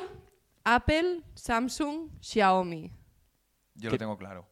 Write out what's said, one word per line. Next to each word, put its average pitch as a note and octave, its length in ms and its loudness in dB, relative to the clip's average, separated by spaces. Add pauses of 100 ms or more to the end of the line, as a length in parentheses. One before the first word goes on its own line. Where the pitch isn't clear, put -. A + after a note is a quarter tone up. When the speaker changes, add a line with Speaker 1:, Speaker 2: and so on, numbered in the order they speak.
(640)
Speaker 1:
Apple, D#4 560 2 (120)
Samsung, C#4+ 760 -2 (120)
Xiaomi. F#3 680 2 (840)
Speaker 2:
Yo A2 140 -8
Speaker 3:
¿Qué? A2+ 60 0
Speaker 2:
lo - 20 2
tengo G#2+ 200 -6
claro. F#2+ 340 -14